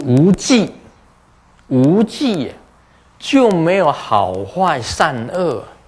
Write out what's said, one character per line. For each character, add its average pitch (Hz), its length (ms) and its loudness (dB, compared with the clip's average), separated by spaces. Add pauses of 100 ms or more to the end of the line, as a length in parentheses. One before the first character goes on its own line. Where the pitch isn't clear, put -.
无 139 260 4
忌。 202 420 0 (920)
无 139 340 2
忌 208 540 -4 (640)
就 254 320 2
没 170 240 0
有 170 160 2
好 98 420 -2 (120)
坏 165 360 -2
善 127 520 -4
恶 165 280 -4 (260)